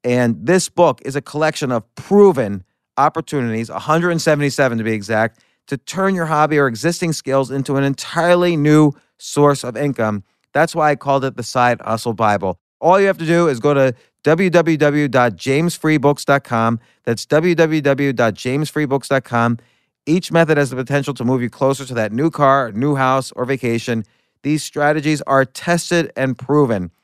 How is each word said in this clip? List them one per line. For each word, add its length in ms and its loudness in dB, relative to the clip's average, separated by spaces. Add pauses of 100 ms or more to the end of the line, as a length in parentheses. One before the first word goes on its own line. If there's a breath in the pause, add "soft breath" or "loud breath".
And 400 0
this 260 0
book 340 2
is 120 -10
a 60 -4
collection 500 -4
of 120 -2 (120)
proven 680 4 (340)
opportunities, 720 -2
a 100 -10
hundred 320 0
and 100 0
seventy-seven 560 0
to 60 -4
be 100 -2
exact, 460 -2 (280)
to 100 -6
turn 360 -4
your 140 -2
hobby 320 2
or 80 2
existing 460 -4
skills 380 -2
into 260 -4
an 60 0
entirely 720 0
new 380 4 (240 soft breath)
source 460 0
of 120 -10
income. 480 -4 (300)
That's 220 0
why 160 2
I 40 0
called 300 -2
it 100 -6
the 80 -10
Side 380 0
Hustle 320 -4
Bible. 460 0 (200)
All 200 4
you 80 2
have 100 0
to 80 -8
do 220 2
is 120 -2
go 140 0
to 200 2 (300 soft breath)
w 260 2
w 280 4
w 300 2
dot 280 2
james 400 -2
free 220 0
books 280 0
dot 180 2
com. 360 0 (240 soft breath)
That's 240 -4
w 260 2
w 280 0
w 320 0
dot 200 0
james 360 -4
free 160 -4
books 220 -4
dot 160 -2
com. 360 -2 (460 soft breath)
Each 260 -2
method 260 2
has 120 0
the 80 -8
potential 380 -4
to 100 -6
move 160 0
you 80 -4
closer 340 -2
to 120 -12
that 180 -2
new 160 0
car, 420 0
new 240 -2
house, 380 -2
or 100 -6
vacation. 600 -4 (360)
These 220 -2
strategies 600 -2
are 200 2
tested 720 -2
and 220 -2
proven. 540 0 (120)